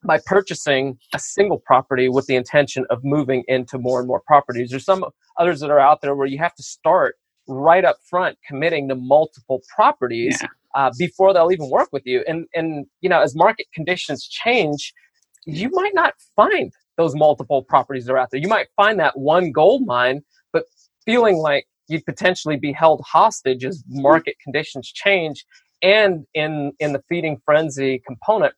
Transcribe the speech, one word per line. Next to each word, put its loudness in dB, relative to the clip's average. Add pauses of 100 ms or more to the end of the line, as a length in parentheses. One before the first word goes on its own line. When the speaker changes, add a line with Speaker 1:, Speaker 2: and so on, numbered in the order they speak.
Speaker 1:
by 2
purchasing 0 (160)
a -6
single -2
property 2
with 0
the 0
intention -2
of -4
moving -2
into -4
more -2
and -4
more -2
properties. 0
There's -8
some 0 (340)
others 2
that -4
are 6
out 6
there -2
where -4
you -8
have -4
to -20
start 0 (340)
right 4
up 2 (120)
front -4 (100)
committing -4
to 0
multiple 0 (120)
properties, 0
Speaker 2:
Yeah. -8 (260)
Speaker 1:
uh, 0
before 2
they'll 4
even -4
work -2
with -8
you. -2
And, -6
and, -6 (160)
you -4
know, 4
as 0
market 2
conditions -6
change, -2 (540)
you -6
might -2
not 0 (240)
find 2 (280)
those 0
multiple 2
properties -2
that -4
are 2
out 0
there. -4
You -4
might 0 (100)
find 2
that 0
one 0
gold 2
mine, 0 (320)
but -2 (420)
feeling 4
like -2 (220)
you'd -6
potentially -4
be -6
held 2
hostage 0
as -8
market 2
conditions -8
change -2 (340)
and 2
in, -4
in -2
the -4
feeding -4
frenzy 0
component -2